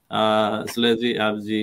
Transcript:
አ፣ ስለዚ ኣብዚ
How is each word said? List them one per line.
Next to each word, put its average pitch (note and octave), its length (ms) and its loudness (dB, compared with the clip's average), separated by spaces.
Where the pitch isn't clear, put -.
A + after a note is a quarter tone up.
አ፣ A2 80 -2
ስለዚ A#2 360 0
ኣብዚ G#2+ 280 -2